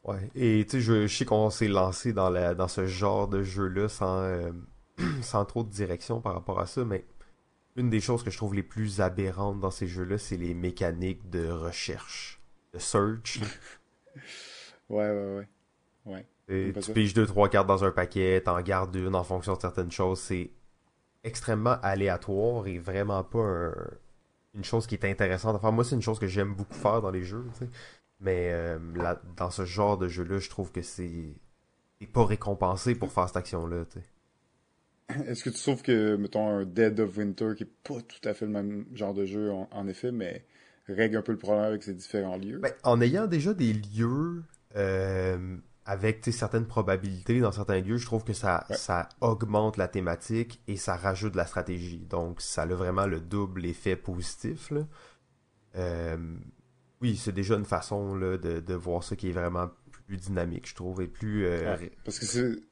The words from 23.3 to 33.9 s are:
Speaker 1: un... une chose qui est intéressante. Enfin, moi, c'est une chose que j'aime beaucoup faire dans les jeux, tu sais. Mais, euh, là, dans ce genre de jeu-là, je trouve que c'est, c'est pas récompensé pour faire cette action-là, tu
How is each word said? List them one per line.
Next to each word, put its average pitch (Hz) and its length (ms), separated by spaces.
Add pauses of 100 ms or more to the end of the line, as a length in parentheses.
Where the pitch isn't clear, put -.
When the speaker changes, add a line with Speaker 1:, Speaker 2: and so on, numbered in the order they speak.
Speaker 1:
un... 87 340 (800)
une 101 100
chose 113 240
qui 104 80
est - 80
intéressante. 98 500
Enfin, 104 160
moi, 117 140
c'est 120 100
une 113 80
chose 110 160
que 104 80
j'aime 98 280
beaucoup 98 200
faire 107 280
dans 98 80
les 92 120
jeux, 107 300
tu 123 140
sais. 120 40 (480)
Mais, 90 340
euh, 85 260 (180)
là, 85 240 (160)
dans 90 140
ce 95 140
genre 101 320
de 92 120
jeu-là, 90 320
je 98 100
trouve 92 220
que 90 100
c'est, 82 540 (640)
c'est 101 80
pas 117 180
récompensé 101 680
pour 120 180
faire 90 160
cette - 100
action-là, 85 480
tu - 140